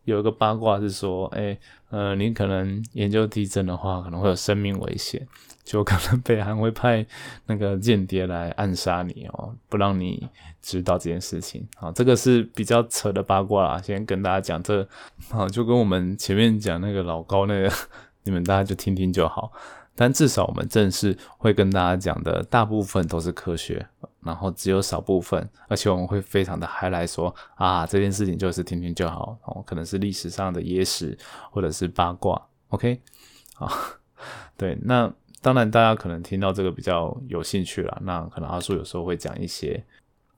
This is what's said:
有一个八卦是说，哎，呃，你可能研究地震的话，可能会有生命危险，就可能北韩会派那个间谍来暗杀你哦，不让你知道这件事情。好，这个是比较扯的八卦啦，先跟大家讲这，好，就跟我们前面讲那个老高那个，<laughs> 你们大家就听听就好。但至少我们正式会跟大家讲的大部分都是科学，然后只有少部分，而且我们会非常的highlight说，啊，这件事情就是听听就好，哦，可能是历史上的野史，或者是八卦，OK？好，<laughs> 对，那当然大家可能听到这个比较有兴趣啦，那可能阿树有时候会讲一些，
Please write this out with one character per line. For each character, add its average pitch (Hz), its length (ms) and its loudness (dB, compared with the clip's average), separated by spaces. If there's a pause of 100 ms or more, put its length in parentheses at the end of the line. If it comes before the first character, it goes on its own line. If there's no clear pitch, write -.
有 107 160 2
一 - 20 -2
个 110 80 2
八 110 240 2
卦 110 240 2
是 104 100 0
说， 95 380 -2
哎， 101 320 -4 (300)
呃， 101 260 -2
你 107 180 2
可 104 120 0
能 98 360 -2 (120)
研 104 180 0
究 107 160 4
地 104 180 -2
震 98 200 0
的 90 100 -2
话， 92 260 -4
可 87 80 -12
能 85 120 -6
会 98 80 4
有 90 60 4
生 101 220 0
命 101 220 -2
危 - 180 -6
险， - 300 -8 (380)
就 104 180 0
可 95 140 4 (100)
能 123 140 2
北 113 200 2
韩 104 160 -2
会 113 140 2
派 113 340 2 (420)
那 107 100 0
个 101 200 0
间 101 300 4
谍 92 180 0
来 85 260 -4
暗 98 220 -2
杀 90 300 0
你 - 300 -10
哦， - 200 -10 (140)
不 - 80 -4
让 98 240 2
你 90 260 -4 (360)
知 92 200 -4
道 90 160 2
这 85 120 -4
件 82 100 -4
事 85 220 -8
情。 - 340 -12
好， 82 160 -10
这 123 140 2
个 127 100 8
是 120 280 6 (120)
比 113 80 -2
较 117 200 4
扯 - 280 -2
的 98 100 0
八 95 220 2
卦 98 240 4
啦， 76 140 -2
先 101 240 -4
跟 98 180 -2
大 92 80 2
家 95 80 2
讲 87 240 -4
这， 101 240 0 (420)
好， 101 200 -2
就 110 160 0
跟 120 120 4
我 120 60 6
们 92 340 2
前 - 160 -2
面 110 240 6
讲 95 220 0
那 101 140 -2
个 98 100 -2
老 82 180 -4
高 98 240 2
那 101 160 0
个， 95 80 4 (260)
<laughs> - 280 -20
你 98 80 -2
们 90 100 2
大 95 140 2
家 98 80 4
就 95 100 -2
听 95 220 0
听 92 160 2
就 87 160 4
好。 - 240 -6 (440)
但 127 180 4
至 139 160 4
少 92 160 2
我 - 80 -4
们 82 160 -2
正 104 200 4
式 98 280 0 (200)
会 107 160 4
跟 98 160 6
大 95 120 2
家 90 160 4
讲 90 260 -2
的 85 200 0
大 117 200 4
部 107 180 0
分 95 240 0
都 82 140 -2
是 82 140 -2
科 85 240 -6
学， - 280 -8 (360)
然 82 120 -6
后 95 180 -4
只 95 200 -2
有 95 100 4
少 87 200 -4
部 95 180 4
分， 85 260 -2 (220)
而 104 80 0
且 104 140 0
我 92 80 4
们 87 100 -2
会 101 140 0
非 98 200 0
常 90 160 -4
的 85 80 -6
highlight 90 400 -2
说， 85 300 -4 (200)
啊， 90 300 2
这 98 140 0
件 101 100 2
事 101 160 0
情 87 120 -2
就 95 120 0
是 87 140 -4
听 87 160 -4
听 87 160 -4
就 85 140 -2
好， 107 340 -8
哦， - 240 -12
可 92 80 -8
能 82 100 -6
是 98 120 -4
历 98 120 0
史 90 200 -8
上 95 240 -4
的 87 80 -4
野 90 240 0
史， 76 320 -4 (340)
或 101 100 -2
者 82 80 0
是 82 160 -2
八 87 280 0
卦， - 280 -2 (280)
OK？ 120 320 -2 (540)
好， - 140 -8 (420)
<laughs> - 440 -18
对， 92 280 -2
那 120 300 2 (280)
当 131 120 4
然 117 160 4
大 113 120 6
家 110 120 6
可 104 140 -4
能 85 160 -6
听 95 160 -4
到 95 140 2
这 95 100 0
个 92 80 2
比 - 100 -10
较 85 460 0
有 82 160 -4
兴 98 180 -2
趣 87 220 -4
啦， - 180 -6
那 90 260 -4
可 - 120 -12
能 82 100 -6
阿 87 80 -4
树 87 160 -4
有 80 80 0
时 - 140 -12
候 87 80 -4
会 87 140 -2
讲 78 200 -8
一 - 80 -6
些， - 380 -6 (540)